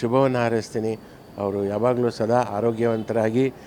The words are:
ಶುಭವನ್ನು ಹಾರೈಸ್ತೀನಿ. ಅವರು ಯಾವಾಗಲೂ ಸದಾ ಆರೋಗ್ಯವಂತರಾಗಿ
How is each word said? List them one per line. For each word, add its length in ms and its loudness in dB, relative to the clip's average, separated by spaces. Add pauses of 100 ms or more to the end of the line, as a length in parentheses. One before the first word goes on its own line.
ಶುಭವನ್ನು 380 2
ಹಾರೈಸ್ತೀನಿ. 600 -2 (400)
ಅವರು 260 -2
ಯಾವಾಗಲೂ 460 0
ಸದಾ 320 2
ಆರೋಗ್ಯವಂತರಾಗಿ 1080 0 (140)